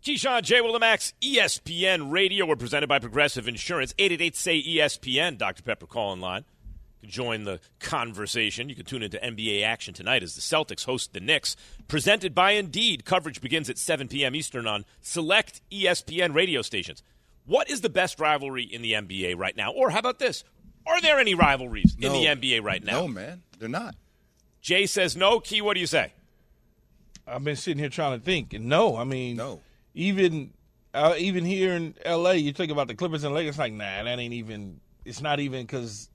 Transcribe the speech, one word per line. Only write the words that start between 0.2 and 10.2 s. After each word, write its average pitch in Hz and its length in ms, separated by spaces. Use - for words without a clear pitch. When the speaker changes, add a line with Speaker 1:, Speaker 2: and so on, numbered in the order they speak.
Speaker 1:
J. 233 180
Will, 226 140
and 226 60
Max, - 420
E 226 160
S 190 180
P 175 300
N 156 240
Radio. 190 340
We're 156 120
presented 131 280
by 139 140
Progressive 120 480
Insurance, 131 500
eight 196 140
eight 165 100
eight 170 140
say 165 280
E 156 160
S 147 180
P 131 220
N. 165 160
Doctor 95 280
Pepper 107 240
call 104 260
in 90 80
line. 92 240
Join 110 400
the 95 160
conversation. 117 880
You 123 60
can - 100
tune 127 160
into 104 220
N 120 100
B 107 260
A 101 60
action 110 300
tonight 110 260